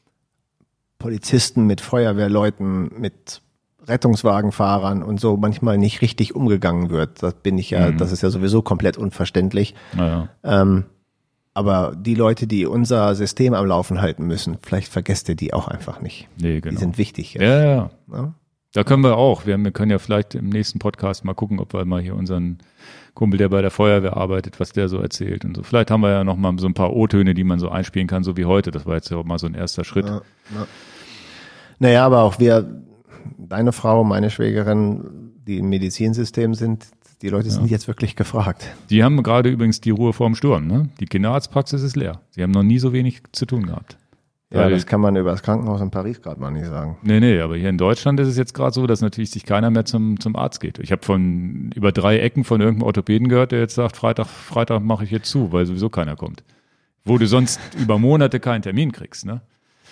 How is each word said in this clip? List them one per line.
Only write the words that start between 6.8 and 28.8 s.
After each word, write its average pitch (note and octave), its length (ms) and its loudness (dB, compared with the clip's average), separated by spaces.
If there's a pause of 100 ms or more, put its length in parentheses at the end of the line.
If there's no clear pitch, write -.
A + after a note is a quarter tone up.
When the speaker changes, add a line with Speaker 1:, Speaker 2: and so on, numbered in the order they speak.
Speaker 1:
wird. D#2+ 320 -4
Das E2+ 120 -2
bin F#2+ 220 -2
ich F#2 140 -4
ja, F2+ 200 2
Speaker 2:
Mhm. D#2+ 80 0
Speaker 1:
das F2+ 140 -2
ist F2+ 100 -4
ja F#2+ 80 2
sowieso G2 320 2
komplett G#2+ 360 -2
unverständlich. G2 760 -2 (220)
Speaker 2:
Ja, F2+ 120 0
ja. E2 200 -4 (140)
Speaker 1:
Ähm, F#2+ 420 4 (720)
aber F#2+ 420 0
die G#2+ 180 -2
Leute, A2+ 320 2
die G2+ 200 0
unser A2 480 2
System A2 400 0
am G2+ 120 0
Laufen F#2 340 0
halten E2 260 -2
müssen, E2+ 360 -6
vielleicht - 300 -6
vergesst - 360 -4
ihr E2+ 80 -2
die - 180 -6
auch - 140 -4
einfach - 320 -12
nicht. - 280 -14 (120)
Speaker 2:
Nee, E2 200 -2
genau. E2 140 -8
Speaker 1:
Die - 60 -6
sind F2 180 -4
wichtig - 360 -6
jetzt. - 80 -6
Speaker 2:
Ja, C3 200 6
ja, D3 120 4
ja. G#2 160 -2 (220)
Speaker 1:
Ja? C3 220 -8 (400)
Speaker 2:
Da G#2 100 2
können C3+ 180 4
wir B2 140 6
auch. B2 300 2
Wir G#2 80 2
haben, G2+ 100 0
wir G2 80 -2
können G#2 180 0
ja G2+ 80 2
vielleicht G#2 360 -2
im - 160 -6
nächsten G#2+ 280 -4
Podcast G2 460 -4
mal F#2+ 100 -4
gucken, G2+ 240 -4
ob G2+ 140 -8
wir F#2+ 140 -4
mal F2+ 160 -2
hier F#2 120 -8
unseren F2+ 440 -4 (560)
Kumpel, G2 240 2
der G2 100 4
bei G2 140 2
der F#2+ 80 0
Feuerwehr G2+ 460 2
arbeitet, F#2+ 440 -4
was F#2 120 -6
der G2 160 0
so F#2 100 -4
erzählt F#2+ 480 -6
und F#2 100 -8
so. F#2 60 -8
Vielleicht A#2 280 2
haben A2 120 4
wir G2+ 80 4
ja G2 120 2
noch F#2+ 140 0
mal F#2 220 0
so F#2 80 -2
ein F2+ 80 0
paar F#2 180 0
O-Töne, G2 420 4
die F#2 100 0
man F2+ 140 2
so F2 120 -4
einspielen F#2 360 -4
kann, F#2 180 -2
so F2+ 120 -4
wie F#2 80 -2
heute. F#2+ 260 2
Das D#2+ 140 -8